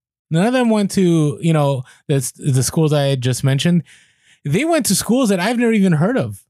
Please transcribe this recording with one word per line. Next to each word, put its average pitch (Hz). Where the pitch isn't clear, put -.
None 165
of 247
them 247
went 208
to, 165
you 165
know, 139
the, 139
the 135
schools 156
I 147
had 139
just 123
mentioned. 147
They 175
went 330
to 190
schools 240
that 196
I've 226
never 233
even 190
heard 185
of, 110